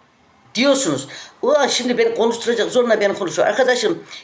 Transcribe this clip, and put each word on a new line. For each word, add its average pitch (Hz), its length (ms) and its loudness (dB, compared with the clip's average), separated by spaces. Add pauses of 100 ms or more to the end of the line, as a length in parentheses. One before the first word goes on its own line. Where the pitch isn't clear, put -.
(560)
diyorsunuz. 233 520 0 (340)
Ulan 277 260 2
şimdi 240 300 -2
beni 226 180 2
konuşturacak, 220 560 -2
zorla 233 300 2
beni 196 120 2
konuşuyor. 180 340 -2
Arkadaşım, 226 560 0 (200)